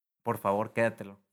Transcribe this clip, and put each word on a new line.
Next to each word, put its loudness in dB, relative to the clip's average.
Por -2
favor, 0
quédatelo". -2